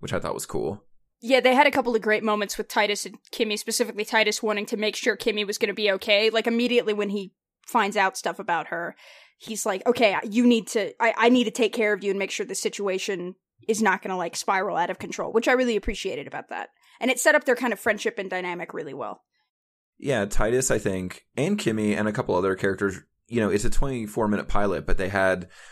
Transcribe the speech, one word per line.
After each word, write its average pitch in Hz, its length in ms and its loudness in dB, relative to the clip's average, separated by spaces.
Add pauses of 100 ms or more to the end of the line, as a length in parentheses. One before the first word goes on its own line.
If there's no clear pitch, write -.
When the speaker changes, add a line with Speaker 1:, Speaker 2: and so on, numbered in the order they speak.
Speaker 1:
which - 120 -8
I 92 60 -2
thought - 160 -6
was - 100 -8
cool. 76 400 -6 (380)
Speaker 2:
Yeah, 247 180 4
they 254 140 4
had 285 120 6
a 277 40 4
couple 240 260 0
of 214 60 0
great 214 200 0
moments 208 360 -2
with 208 100 -8
Titus 208 380 0
and 196 100 -14 (160)
Kimmy, 214 260 -2
specifically 214 460 -4
Titus 214 380 0
wanting 208 240 -2
to 240 100 -4
make 208 200 -2
sure 214 200 0
Kimmy 208 300 -2
was 208 100 -6
gonna 202 160 -2
be 202 200 0
okay. 208 360 2
Like, 220 180 0
immediately 233 460 2
when 208 160 -2
he 196 240 -6 (340)
finds 214 300 0
out 190 220 0
stuff 175 200 -4
about 170 280 -2
her, 170 280 -6 (440)
he's - 260 -10
like, 196 220 -2
"Okay, 240 280 4 (100)
you 233 220 2
need 233 220 4
to, 196 240 -2 (100)
I, 226 140 2
I 226 140 4
need 247 140 6
to 214 60 0
take 226 220 0
care 214 220 0
of 196 100 -6
you 196 60 0
and 196 80 -2
make 190 140 -4
sure 208 120 -6
the 190 100 -8
situation 190 840 -4 (300)
is 214 140 0
not 196 220 2
gonna, 185 160 -4
like, 175 180 -4
spiral 190 400 0
out 170 140 0
of 185 80 -8
control," - 340 -6
which 233 160 2
I 262 40 6
really 247 240 2
appreciated 190 500 -4
about - 240 -12
that. - 180 -10 (320)
And 254 100 0
it 240 100 -2
set 302 140 6
up 294 100 2
their 247 120 4
kind 247 160 -2
of - 80 -6
friendship 214 380 0
and 190 100 -6
dynamic 175 460 -6
really 160 180 -8
well. 110 300 -10 (760)
Speaker 1:
Yeah, 120 260 -2
Titus, 113 480 2
I 110 60 4
think, 92 480 -4 (100)
and 180 200 0
Kimmy 107 400 0
and 107 120 -2
a 107 40 -2
couple 104 220 -2
other 95 220 2
characters, 98 420 -2 (300)
you 117 120 0
know, 104 100 2
it's 101 140 0
a 117 60 6
twenty-four 120 560 2
minute 104 220 0
pilot, 98 360 2
but - 140 4
they 95 100 0
had 95 400 2 (240)